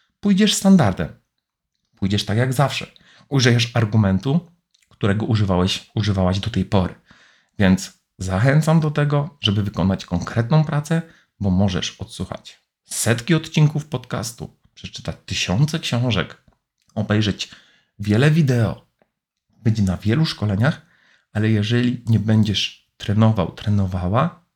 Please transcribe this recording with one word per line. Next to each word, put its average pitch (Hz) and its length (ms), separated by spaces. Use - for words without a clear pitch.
pójdziesz 202 340
standardem. 131 540
Pójdziesz 98 300
tak 101 120
jak 131 160
zawsze. 135 340
Użyjesz 120 440
argumentu, 110 800
którego 107 360
używałeś, 95 680
używałaś 98 440
do - 100
tej 95 160
pory. 92 300
Więc 95 440
zachęcam 139 600
do 156 120
tego, 147 500
żeby 104 220
wykonać 95 420
konkretną 117 580
pracę, 151 380
bo 101 100
możesz 92 520
odsłuchać - 600
setki - 500
odcinków 151 500
podcastu, - 720
przeczytać - 420
tysiące 127 540
książek, 117 640
obejrzeć 107 560
wiele 110 320
wideo, 123 560
być 107 320
na 92 160
wielu 131 280
szkoleniach, 107 560
ale 107 160
jeżeli 120 580
nie 113 120
będziesz 107 800
trenował, 107 540
trenowała, 98 920